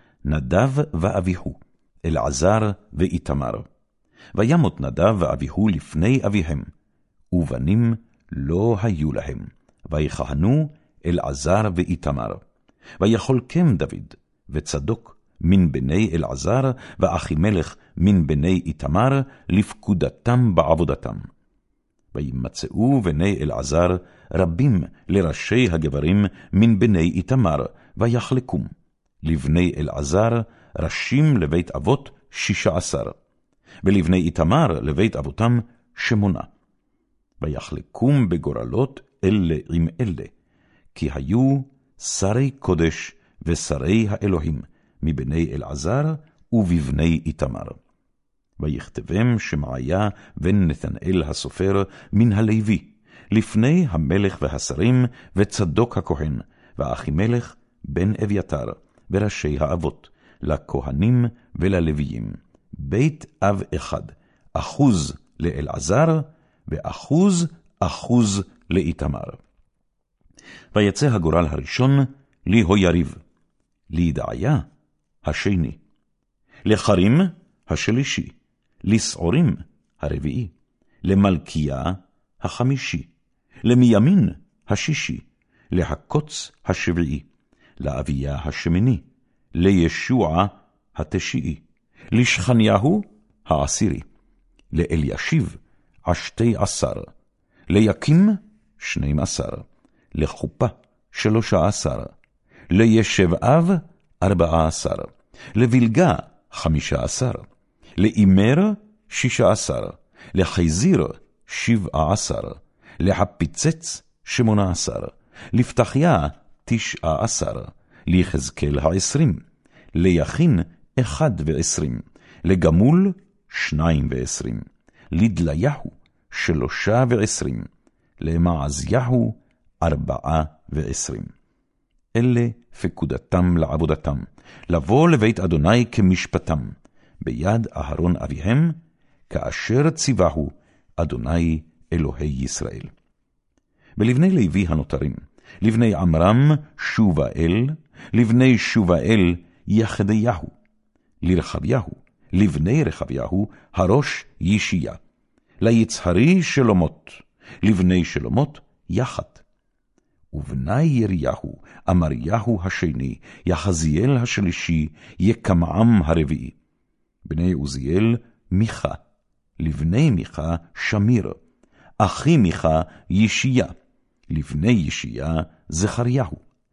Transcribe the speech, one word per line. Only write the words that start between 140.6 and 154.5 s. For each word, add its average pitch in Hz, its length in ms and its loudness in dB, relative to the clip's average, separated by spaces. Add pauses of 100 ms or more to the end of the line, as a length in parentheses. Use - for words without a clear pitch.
אדוני 80 640 -2 (320)
אלוהי 76 500 -4
ישראל. - 400 -8 (1160)
ולבני 123 320 4
לוי 98 380 2
הנותרים, 73 460 -2 (480)
לבני 110 320 4
עמרם 90 560 4 (280)
שובאל, 82 880 0 (460)
לבני 120 460 4
שובאל 87 760 2 (340)
יחדיהו, 110 800 0 (760)
לרחביהו, 90 720 -2 (400)
לבני 95 520 2
רחביהו 87 640 -4 (260)
הראש 98 500 0 (160)
ישיה, 90 540 0 (640)